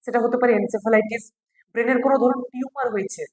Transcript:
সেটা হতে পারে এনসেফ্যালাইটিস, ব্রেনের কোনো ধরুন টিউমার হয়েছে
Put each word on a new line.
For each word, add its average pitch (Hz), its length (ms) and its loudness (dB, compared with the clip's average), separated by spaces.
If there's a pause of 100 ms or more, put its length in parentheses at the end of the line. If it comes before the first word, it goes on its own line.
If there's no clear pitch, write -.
সেটা 240 160 0
হতে 240 200 0
পারে 247 120 4
এনসেফ্যালাইটিস, 214 800 0 (400)
ব্রেনের 240 300 0
কোনো 269 160 4
ধরুন 247 240 2
টিউমার 262 500 -8
হয়েছে 190 300 -6 (100)